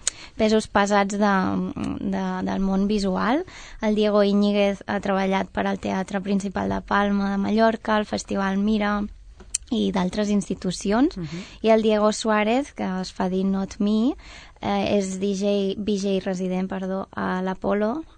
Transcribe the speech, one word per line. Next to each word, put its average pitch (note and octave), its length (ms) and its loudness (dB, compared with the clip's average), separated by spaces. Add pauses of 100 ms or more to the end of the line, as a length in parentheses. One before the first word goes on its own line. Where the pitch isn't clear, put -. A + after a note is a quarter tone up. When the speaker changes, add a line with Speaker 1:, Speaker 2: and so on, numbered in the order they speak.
(360)
Speaker 1:
pesos A3 320 4
pesats G3+ 520 2
de, G3+ 160 4 (640)
de, F#3+ 260 -2 (240)
del F#3+ 120 -2
món G3 260 2
visual. G3+ 580 0 (360)
El G#3+ 120 2
Diego G#3 300 4
Íñiguez G3+ 640 2
ha G3+ 140 -2
treballat F#3+ 500 0
per G3 160 -2
al G3 120 -2
Teatre G3 420 -2
Principal G3 480 -2
de G3 120 -2
Palma G3+ 500 2
de G3 60 -2
Mallorca, G#3+ 640 2
el G#3+ 80 -2
Festival G3 500 -2
Mira... G#3 460 0 (680)
i G#3 200 0
d'altres G3 400 0
institucions, G3+ 840 0
Speaker 2:
Mhm. E3+ 280 -8 (180)
Speaker 1:
i G#3+ 80 2
el A3 140 6
Diego G#3+ 280 4
Suárez, A3 640 0
que A3 100 -8 (180)
es F#3 120 -8
fa F#3+ 160 -2
dir F#3+ 160 0
Not F#3+ 320 -2
Me, G#3+ 380 2 (460)
eh, G3+ 360 0
és F#3+ 220 -2
D G3+ 160 0
J, G3+ 420 0
V G#3 220 -2
J G3 260 0
resident, F#3 420 -2
perdó, F#3+ 440 -6
a F#3 320 -4
l'Apolo, G#3 600 -2 (140)